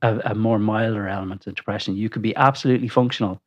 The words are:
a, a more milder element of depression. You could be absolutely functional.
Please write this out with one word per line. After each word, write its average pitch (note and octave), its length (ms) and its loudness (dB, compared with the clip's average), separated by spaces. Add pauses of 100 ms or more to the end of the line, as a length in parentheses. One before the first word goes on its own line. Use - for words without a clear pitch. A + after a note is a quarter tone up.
a, A2+ 220 2
a A2 100 -2
more A2 240 2
milder G#2+ 500 0
element F#2+ 380 -8
of G2 100 -10
depression. G2+ 400 -6
You G#2+ 120 -2
could A2 140 -6
be A2 140 -2
absolutely C3 520 2
functional. A2+ 580 0